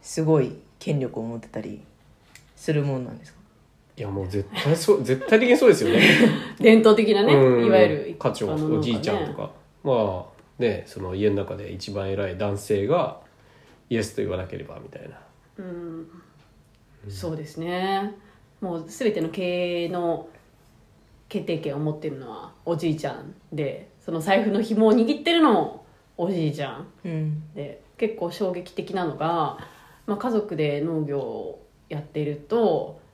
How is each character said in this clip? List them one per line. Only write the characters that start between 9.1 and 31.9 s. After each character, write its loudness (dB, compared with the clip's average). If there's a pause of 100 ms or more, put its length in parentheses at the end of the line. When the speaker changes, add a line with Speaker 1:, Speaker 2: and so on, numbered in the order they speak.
Speaker 2:
ゃ -2
ん -6
と -10
か。 -10 (320)
ま 0
あ、 -14
ね、 0
そ -14
の -8
家 2
の 0
中 -4
で -12
一 -12
番 -4
偉 -4
い -10
男 -2
性 -2
が -2 (720)
イ -2
エ 0
ス -8
と -4
言 -4
わ -4
な -8
け -12
れ -12
ば -16
み -20
た -18
い -18
な。 -20 (400)
Speaker 3:
う -12
ん。 -12 (1400)
Speaker 2:
う -14
ん。 -14
Speaker 3:
そ -8
う -8
で -10
す -16
ね。 -4 (460)
も -6
う -10
全 -2
て -4
の -4
経 -4
営 -4
の -4 (1000)
決 -6
定 -4
権 -6
を -6
持 -2
っ -6
て -6
る -12
の -16
は -16 (120)
お -2
じ -2
い 0
ち -8
ゃ -4
ん -14 (180)
で、 -8 (140)
そ -8
の -4
財 2
布 0
の 0
紐 4
を 8
握 4
っ -14
て 2
る 6
の 6
も -2 (320)
お -2
じ 0
い -2
ち -6
ゃ -8
ん。 -14 (180)
Speaker 1:
う -8
ん。 -4 (100)
Speaker 3:
で、 -12 (160)
結 -2
構 -6
衝 -2
撃 -10
的 -8
な -2
の -4
が、 -2 (480)
ま -2
あ、 -8
家 -4
族 -2
で 0
農 -2
業 -4
を -10 (200)
や -8